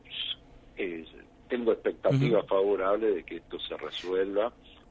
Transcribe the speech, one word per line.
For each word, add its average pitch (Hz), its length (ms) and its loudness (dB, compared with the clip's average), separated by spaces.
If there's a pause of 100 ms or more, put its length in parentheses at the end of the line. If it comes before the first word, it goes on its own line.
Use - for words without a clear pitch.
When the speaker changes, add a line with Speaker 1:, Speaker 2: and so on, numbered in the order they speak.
(760)
Speaker 1:
eh, 85 280 -6 (440)
tengo 120 240 2
expectativas 117 720 2
Speaker 2:
Ujú. - 40 -12
Speaker 1:
favorables 101 680 2
de 80 80 -6
que - 120 -12
esto 85 240 -12
se - 160 -8
resuelva 95 760 -2 (380)